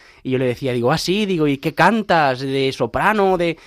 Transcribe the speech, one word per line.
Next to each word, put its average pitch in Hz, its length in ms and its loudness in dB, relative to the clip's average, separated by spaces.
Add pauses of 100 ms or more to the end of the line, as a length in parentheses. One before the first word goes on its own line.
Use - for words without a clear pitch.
(240)
Y 127 80 -4
yo 127 60 2
le 131 60 0
decía, 123 280 -2
digo, 123 180 0
"Ah, 156 80 0
sí", 202 280 -2
digo, 165 200 0
"¿y 139 120 0
qué - 180 -6
cantas? 165 640 2
¿De 135 320 -2
soprano? 185 640 0
De...?". 170 180 -2 (100)